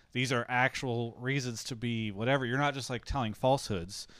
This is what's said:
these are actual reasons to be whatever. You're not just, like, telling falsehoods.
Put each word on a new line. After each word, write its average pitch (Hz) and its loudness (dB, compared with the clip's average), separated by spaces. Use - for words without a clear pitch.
these 127 0
are 120 2
actual 123 0
reasons 123 -2
to 127 -8
be 113 -2
whatever. 127 2
You're 120 0
not 143 4
just, 135 -6
like, 123 -6
telling 113 0
falsehoods. 101 0